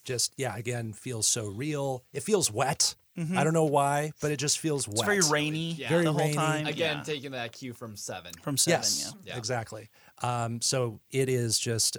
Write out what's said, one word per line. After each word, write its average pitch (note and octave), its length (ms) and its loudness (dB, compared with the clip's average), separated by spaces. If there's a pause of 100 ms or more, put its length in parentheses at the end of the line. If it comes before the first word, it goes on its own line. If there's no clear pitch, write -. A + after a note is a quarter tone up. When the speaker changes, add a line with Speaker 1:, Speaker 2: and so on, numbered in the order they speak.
Speaker 1:
just, - 320 -2
yeah, A#2+ 200 -2
again, A#2 360 -6
feels A#2 340 -6
so A2+ 200 0
real. C3+ 680 -4
It - 100 -6
feels F#3+ 280 2
wet. C3 440 0 (220)
Speaker 2:
Mm-hmm. E3+ 220 -2
Speaker 1:
I C#3+ 60 6
don't D#3+ 100 4
know D#3+ 100 6
why, D3 560 4
but D3+ 120 0
it D3 60 0
just C#3 200 2
feels C#3+ 300 -2
Speaker 2:
It's G#2 140 -2
very G3+ 180 2
Speaker 1:
wet. D#3 100 4
Speaker 2:
rainy D3+ 440 0
Speaker 3:
Yeah. C3 140 -6
Speaker 1:
Very E3+ 160 4
Speaker 2:
the D#3 80 4
whole - 80 2
Speaker 1:
rainy. D3+ 140 2
Speaker 2:
time. D#3 320 2
Speaker 3:
Again, D#3 320 0
Speaker 2:
Yeah. C#3+ 60 -8
Speaker 3:
taking C#3+ 260 -6
that A#2+ 220 -6
cue B2+ 200 -10
from A2+ 240 -12
Seven. F2+ 360 -10 (100)
Speaker 2:
From C#3+ 140 -2
Seven, E3 240 4
Speaker 1:
Yes, - 340 -2 (100)
Speaker 2:
yeah. F#2 80 -10
Speaker 3:
Yeah. B2 60 -6
Speaker 1:
exactly. A2 500 -6 (340)
Um, A#2 380 -2
so A#2+ 400 0 (100)
it C3 180 2
is A#2+ 300 2
just - 400 0